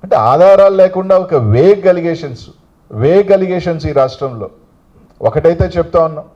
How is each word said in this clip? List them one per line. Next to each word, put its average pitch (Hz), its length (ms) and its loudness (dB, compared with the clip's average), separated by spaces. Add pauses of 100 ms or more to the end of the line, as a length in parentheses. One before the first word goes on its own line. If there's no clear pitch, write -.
అంటే - 140 -2 (140)
ఆధారాలు 196 500 4
లేకుండా 185 340 0 (100)
ఒక 170 100 -8 (200)
వేగ్ 190 360 2
అలిగేషన్స్, 165 560 -4 (440)
వేగ్ 160 440 0
అలిగేషన్స్ 180 560 -4
ఈ - 80 -6
రాష్ట్రంలో. 127 500 -4 (720)
ఒకటైతే 165 460 -2 (100)
చెప్తా 170 300 -2
ఉన్నాం 156 300 -10